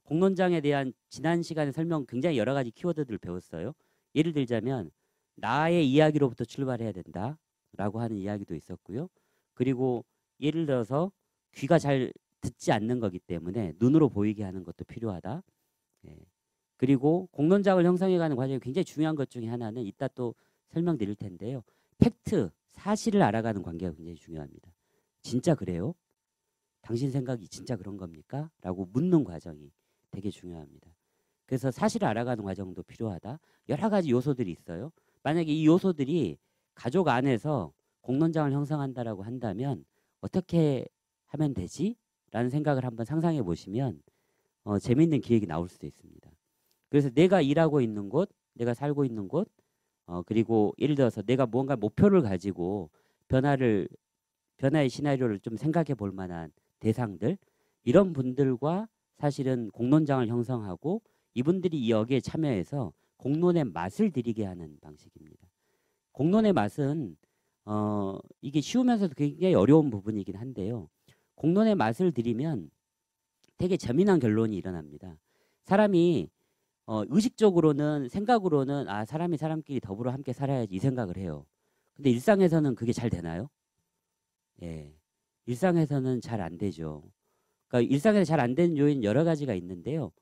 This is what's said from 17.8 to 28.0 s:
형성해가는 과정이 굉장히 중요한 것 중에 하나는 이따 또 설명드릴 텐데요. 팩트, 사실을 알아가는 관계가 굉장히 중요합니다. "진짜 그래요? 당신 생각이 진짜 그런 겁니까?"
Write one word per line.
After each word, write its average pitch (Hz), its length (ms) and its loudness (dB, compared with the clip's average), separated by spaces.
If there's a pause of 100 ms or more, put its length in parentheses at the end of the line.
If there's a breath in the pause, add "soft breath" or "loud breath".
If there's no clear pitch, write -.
형성해가는 175 520 2
과정이 131 240 -2
굉장히 139 240 -4
중요한 156 300 -2
것 139 140 -4
중에 117 180 -10
하나는 120 360 -6
이따 107 260 -6
또 120 260 -6 (340)
설명드릴 131 480 -2
텐데요. 104 460 -10 (360)
팩트, 120 520 4 (200)
사실을 202 520 0
알아가는 110 400 0
관계가 85 300 -6
굉장히 82 240 -16
중요합니다. 80 560 -16 (480)
"진짜 135 340 0
그래요? 90 400 -4 (880)
당신 120 300 -4
생각이 127 380 -4
진짜 - 280 -8
그런 98 220 -12
겁니까?" 92 520 -12 (120)